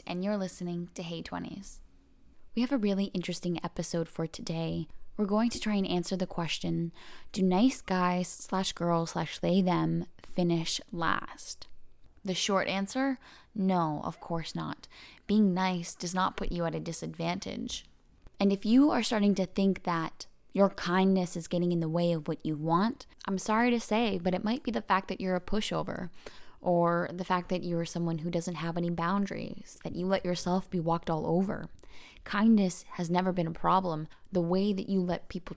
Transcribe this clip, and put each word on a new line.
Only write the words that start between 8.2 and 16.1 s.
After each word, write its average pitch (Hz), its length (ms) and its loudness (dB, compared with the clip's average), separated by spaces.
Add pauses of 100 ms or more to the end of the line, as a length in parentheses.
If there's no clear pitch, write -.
slash - 420 -2
girls 170 380 2
slash 165 300 -4
they 175 220 4
them 165 440 2 (280)
finish 170 460 2 (140)
last? - 760 -4 (560)
The 185 100 -2
short 190 360 2
answer, 254 500 0 (340)
no, 175 520 2
of - 160 -8
course - 340 -6
not. 156 320 -8 (400)
Being 202 260 6
nice 185 400 0
does 180 220 -6